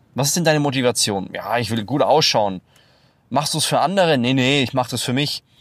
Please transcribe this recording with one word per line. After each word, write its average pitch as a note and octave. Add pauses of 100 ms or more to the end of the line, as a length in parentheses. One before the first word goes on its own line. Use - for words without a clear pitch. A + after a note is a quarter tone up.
(160)
Was C#3
ist -
denn E3
deine D3+
Motivation?" A#2+
"Ja, G#2
ich A#2
will A2+
gut B2+
ausschauen." A2 (680)
"Machst C#3+
du's D#3
für C3
andere?" E3
"Nee, B2
nee, C3+
ich A#2
mach B2+
das B2
für -
mich." C#3 (180)